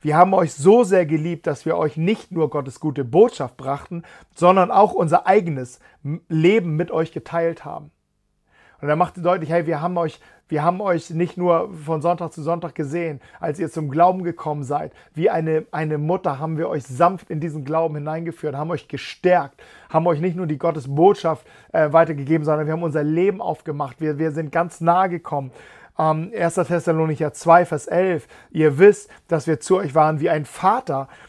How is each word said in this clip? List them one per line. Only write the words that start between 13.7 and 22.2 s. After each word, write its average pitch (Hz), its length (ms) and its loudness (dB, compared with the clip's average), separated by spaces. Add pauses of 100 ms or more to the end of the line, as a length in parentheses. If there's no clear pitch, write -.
Glauben 180 320 2
gekommen 156 400 -6
seid. 143 300 -6 (200)
Wie 160 160 2
eine, 160 420 -2
eine 156 280 -4
Mutter 156 400 -4
haben 160 180 -6
wir 170 120 -4
euch 151 160 -6
sanft 170 440 -2
in 156 100 -6
diesen 151 260 -8
Glauben 156 300 -2
hineingeführt, 156 600 -8
haben 156 160 -6
euch - 160 -8
gestärkt, - 760 -2 (280)
haben 165 180 2
euch 156 140 2
nicht 175 160 -2
nur 180 100 -4
die 147 100 -2
Gottes 160 300 -2
Botschaft, 160 580 2 (280)
äh, 156 180 2
weitergegeben, 156 540 2